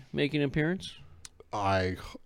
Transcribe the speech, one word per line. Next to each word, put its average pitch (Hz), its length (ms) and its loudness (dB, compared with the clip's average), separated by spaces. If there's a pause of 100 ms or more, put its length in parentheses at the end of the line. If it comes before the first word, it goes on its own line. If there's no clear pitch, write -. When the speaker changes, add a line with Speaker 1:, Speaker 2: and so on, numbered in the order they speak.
(120)
Speaker 1:
making 147 300 2
an 143 60 4
appearance? 160 460 0 (600)
Speaker 2:
I, 95 420 2 (300)